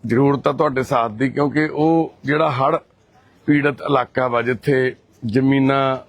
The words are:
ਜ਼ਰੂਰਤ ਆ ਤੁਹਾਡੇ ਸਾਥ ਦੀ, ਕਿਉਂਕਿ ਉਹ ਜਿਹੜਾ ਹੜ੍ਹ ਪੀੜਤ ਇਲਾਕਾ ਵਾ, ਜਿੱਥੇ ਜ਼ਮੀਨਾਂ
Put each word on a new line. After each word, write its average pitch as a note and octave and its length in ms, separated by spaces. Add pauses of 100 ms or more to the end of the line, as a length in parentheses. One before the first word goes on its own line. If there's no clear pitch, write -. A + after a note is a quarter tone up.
ਜ਼ਰੂਰਤ C3+ 420
ਆ D3 40
ਤੁਹਾਡੇ C3 320
ਸਾਥ A#2 280
ਦੀ, B2+ 180
ਕਿਉਂਕਿ C#3+ 360
ਉਹ D#3+ 480 (100)
ਜਿਹੜਾ D3+ 280
ਹੜ੍ਹ C3+ 260 (680)
ਪੀੜਤ D3 360
ਇਲਾਕਾ B2+ 460
ਵਾ, A#2+ 140
ਜਿੱਥੇ B2+ 540 (300)
ਜ਼ਮੀਨਾਂ C3+ 720 (120)